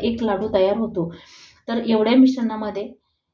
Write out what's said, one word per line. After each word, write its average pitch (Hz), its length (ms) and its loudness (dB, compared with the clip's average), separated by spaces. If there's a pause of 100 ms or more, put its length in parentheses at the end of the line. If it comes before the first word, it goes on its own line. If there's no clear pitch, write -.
एक 233 220 -4
लाडू 208 300 -2
तयार 196 240 2
होतो. 185 340 -4 (560)
तर 233 200 -4
एवढ्या 226 300 2
मिश्रणामध्ये 220 720 2 (420)